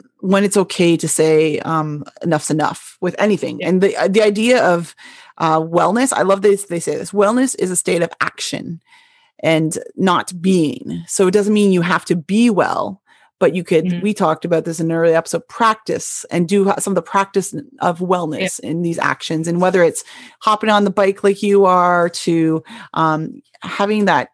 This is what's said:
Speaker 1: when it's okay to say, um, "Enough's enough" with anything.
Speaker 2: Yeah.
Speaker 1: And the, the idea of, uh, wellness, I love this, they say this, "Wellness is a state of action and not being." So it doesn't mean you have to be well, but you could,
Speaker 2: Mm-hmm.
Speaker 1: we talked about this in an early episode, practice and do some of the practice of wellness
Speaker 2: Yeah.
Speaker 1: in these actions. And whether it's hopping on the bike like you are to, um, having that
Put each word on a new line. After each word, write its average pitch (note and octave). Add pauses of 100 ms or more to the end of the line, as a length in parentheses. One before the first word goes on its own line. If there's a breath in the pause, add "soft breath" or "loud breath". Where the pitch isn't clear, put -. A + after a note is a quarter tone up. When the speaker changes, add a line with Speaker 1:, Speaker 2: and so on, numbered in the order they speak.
(200)
Speaker 1:
when G3
it's G3+
okay F3
to E3
say, D#3
um, D3+ (180)
"Enough's D#3+
enough" -
with F3+
anything. G3
Speaker 2:
Yeah. F3
Speaker 1:
And F#3
the, G3 (140)
the G#3
idea A3
of, E3+ (440 loud breath)
uh, D#3+
wellness, E3+
I -
love F#3+
this, G3
they E3+
say D3+
this, -
"Wellness A3+
is F#3
a F3+
state F3
of E3+ (100)
action - (600 soft breath)
and D#3+ (180)
not F3+ (100)
being." E3+
So F#3
it F3+
doesn't G#3
mean G#3
you F3+
have F3
to F3
be G#3
well, B2+ (380 soft breath)
but F#3+
you F3+
could, E3+
Speaker 2:
Mm-hmm. F3
Speaker 1:
we G#3
talked E3
about E3
this E3
in E3
an E3
early E3
episode, E3
practice -
and E3+
do G3
some G3+
of F#3+
the F3
practice G3 (240)
of F3
wellness F3+
Speaker 2:
Yeah. -
Speaker 1:
in E3
these E3+
actions. D#3+
And E3+
whether F#3
it's - (380 loud breath)
hopping A3
on G#3
the G3+
bike G3
like G3+
you G3+
are F3+
to, D#3+ (300 loud breath)
um, D#3 (220)
having G3+
that C#3+